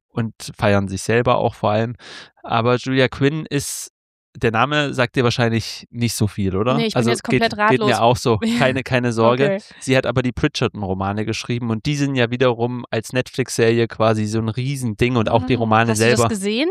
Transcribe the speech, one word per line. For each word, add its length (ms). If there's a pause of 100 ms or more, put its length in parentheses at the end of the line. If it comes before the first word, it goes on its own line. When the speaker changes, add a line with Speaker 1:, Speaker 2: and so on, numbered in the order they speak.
Speaker 1:
und 260 (240)
feiern 300
sich 160
selber 340
auch 180
vor 160
allem. 240 (460)
Aber 360
Julia 320
Quinn 400
ist, 420 (460)
der 140
Name 420
sagt 220
dir 80
wahrscheinlich 680
nicht 220
so 140
viel, 300
oder? 180
Speaker 2:
Nee, 120
ich 60
bin 40
Speaker 1:
Also 120
Speaker 2:
jetzt 140
komplett 320
Speaker 1:
geht, 140
geht 100
mir 140
Speaker 2:
ratlos. 80
Speaker 1:
auch 160
so. 200
Speaker 2:
<laughs> 220
Speaker 1:
Keine, 240
keine 300
Sorge. 320
Speaker 2:
Okay. 120 (220)
Speaker 1:
Sie 160
hat 100
aber 180
die 100
Bridgerton-Romane 880
geschrieben 460
und 160
die 100
sind 200
ja 160
wiederum 600
als 220
Netflix-Serie 720
quasi 380
so 140
ein 100
Riesending 640
und 140
auch 160
die 100
Speaker 2:
Ah, 40
Speaker 1:
Romane 320
Speaker 2:
hast 100
du 40
das 120
Speaker 1:
selber 100
Speaker 2:
gesehen, 440